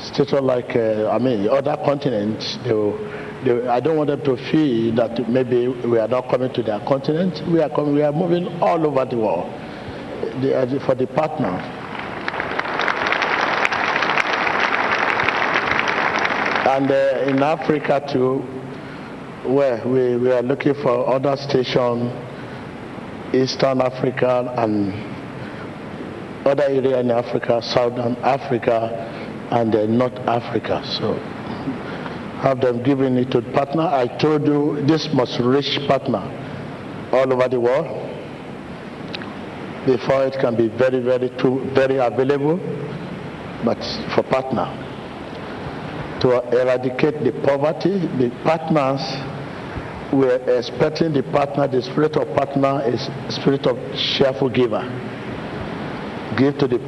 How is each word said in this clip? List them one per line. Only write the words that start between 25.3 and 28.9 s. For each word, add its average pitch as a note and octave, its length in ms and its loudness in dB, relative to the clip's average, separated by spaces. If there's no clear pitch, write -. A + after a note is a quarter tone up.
other C#3+ 160 4
area C3+ 360 2
in B2 120 2
Africa, A#2 500 0
Southern A#2+ 560 0
Africa, A#2+ 920 0